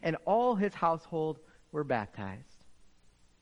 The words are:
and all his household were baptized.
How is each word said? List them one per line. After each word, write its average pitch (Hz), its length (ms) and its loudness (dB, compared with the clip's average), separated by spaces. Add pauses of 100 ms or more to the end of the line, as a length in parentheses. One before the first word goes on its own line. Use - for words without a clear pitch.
and 160 120 0 (100)
all 240 300 4
his 196 200 0
household 160 640 -2 (320)
were 151 120 -2
baptized. 107 840 -4 (760)